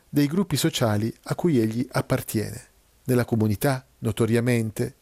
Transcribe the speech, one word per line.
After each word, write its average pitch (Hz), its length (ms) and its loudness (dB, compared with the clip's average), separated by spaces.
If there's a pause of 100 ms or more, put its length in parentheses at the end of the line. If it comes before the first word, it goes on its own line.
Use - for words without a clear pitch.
dei 143 160 2
gruppi 151 320 0
sociali 110 560 0 (100)
a - 120 -6
cui 160 240 2
egli 110 320 0
appartiene. 110 800 -4 (340)
Nella 123 220 2
comunità, 113 600 0 (140)
notoriamente, 117 1040 0